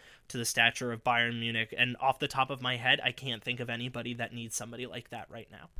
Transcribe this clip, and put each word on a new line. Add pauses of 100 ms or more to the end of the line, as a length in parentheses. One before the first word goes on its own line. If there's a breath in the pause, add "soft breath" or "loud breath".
(280 soft breath)
to
the
stature
of
Bayern
Munich.
And
off
the
top
of
my
head,
I
can't
think
of
anybody
that
needs
somebody
like
that
right
now. (100)